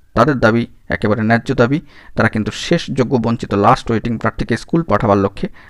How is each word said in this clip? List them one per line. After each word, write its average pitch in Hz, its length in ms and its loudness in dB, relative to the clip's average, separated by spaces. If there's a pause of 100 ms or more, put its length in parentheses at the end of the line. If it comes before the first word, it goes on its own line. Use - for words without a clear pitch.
(140)
তাদের 123 260 2
দাবি 117 260 2 (220)
একেবারে 107 340 0
ন্যায্য 117 320 0
দাবি, 127 260 2 (340)
তারা 110 140 2
কিন্তু 107 220 -4
শেষ - 400 -4
যোগ্য 131 260 0
বঞ্চিত 117 380 -2
লাস্ট 104 360 2
ওয়েটিং 113 280 -2
প্রার্থীকে 113 380 -2
স্কুল 165 260 -2
পাঠাবার 104 360 2
লক্ষ্যে - 300 -2 (220)